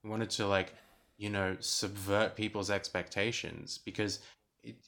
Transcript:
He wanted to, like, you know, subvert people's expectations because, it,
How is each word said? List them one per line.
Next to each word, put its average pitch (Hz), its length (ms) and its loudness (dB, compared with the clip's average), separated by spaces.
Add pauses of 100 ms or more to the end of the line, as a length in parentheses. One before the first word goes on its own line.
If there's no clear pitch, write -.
He 107 60 -10
wanted 110 220 -2
to, 107 160 2
like, 95 280 4 (420)
you 104 140 -4
know, 95 300 2
subvert 101 760 2
people's 104 340 -2
expectations - 1080 -2
because, 104 400 -2 (440)
it, 113 140 -14 (120)